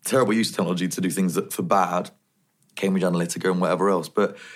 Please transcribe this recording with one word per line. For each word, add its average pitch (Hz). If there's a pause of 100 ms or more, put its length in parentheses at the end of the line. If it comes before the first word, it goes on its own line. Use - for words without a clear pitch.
terrible 123
use 110
of -
technology 90
to 85
do 92
things 90
that, -
for 98
bad, 90 (640)
Cambridge 95
Analytica 87
and 90
whatever 90
else. 87
But - (200)